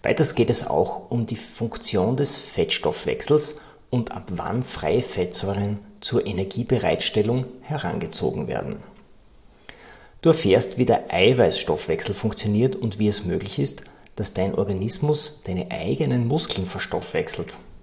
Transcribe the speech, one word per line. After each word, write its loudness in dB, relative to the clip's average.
Weiters 2
geht 4
es 2
auch 0
um -2
die -6
Funktion -2
des 0
Fettstoffwechsels 0
und -2
ab -10
wann -2
freie 0
Fettsäuren 0
zur 2
Energiebereitstellung 0
herangezogen -2
werden. -6
Du 6
erfährst, 4
wie 4
der 2
Eiweißstoffwechsel 2
funktioniert 0
und -6
wie 2
es 2
möglich -4
ist, -2
dass -4
dein 0
Organismus 0
deine -4
eigenen 0
Muskeln 0
verstoffwechselt. -2